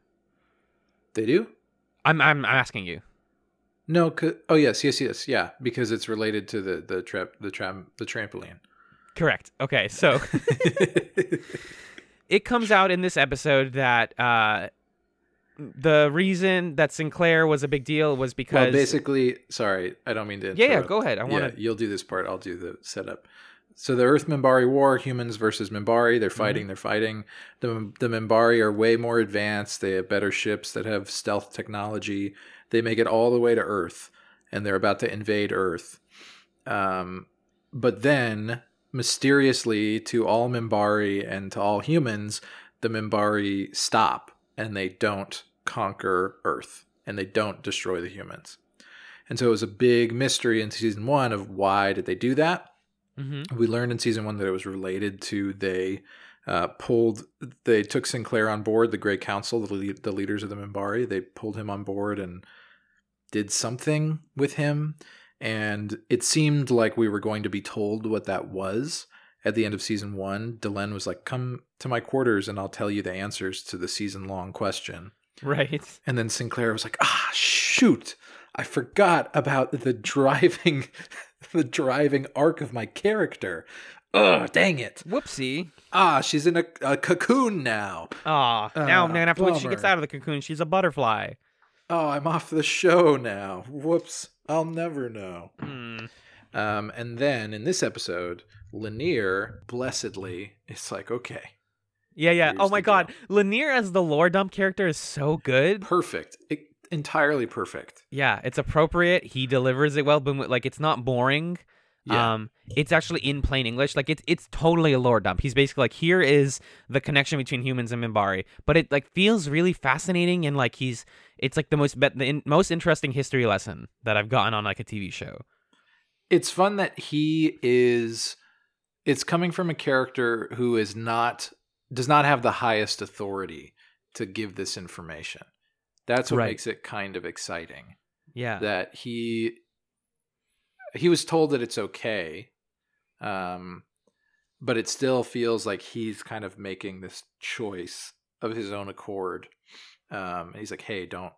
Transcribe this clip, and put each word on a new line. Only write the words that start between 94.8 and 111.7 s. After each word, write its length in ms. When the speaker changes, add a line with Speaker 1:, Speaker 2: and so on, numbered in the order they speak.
Speaker 1:
know. 480
Speaker 2:
Hmm. 380
Speaker 1:
Um, 420
and 220
then 340
in 120
this 180
episode, 640
Lanier, 920
blessedly, 840
it's 240
like, 180
"Okay. 320
Speaker 2:
Yeah, 160
yeah. 220
Speaker 1:
Here's 80
Speaker 2:
Oh 80
my 120
Speaker 1:
the 40
Speaker 2:
God. 240
Speaker 1:
deal." 80
Speaker 2:
Lanier 420
as 200
the 120
lore 280
dump 220
character 340
is 100
so 420
good. 440
Speaker 1:
Perfect. 540
It, 200
entirely 540
perfect. 640
Speaker 2:
Yeah, 320
it's 140
appropriate. 640
He 240
delivers 480
it 100
well, 140
but, 280
like, 160
it's 140
not 260
boring. 540